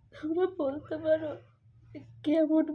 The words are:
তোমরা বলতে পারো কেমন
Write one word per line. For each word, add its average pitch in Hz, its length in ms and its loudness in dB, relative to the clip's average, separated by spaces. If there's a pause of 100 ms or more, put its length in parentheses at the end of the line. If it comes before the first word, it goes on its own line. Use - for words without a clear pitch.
তোমরা 320 360 -2 (120)
বলতে 294 400 -4
পারো 311 340 0 (920)
কেমন 311 520 4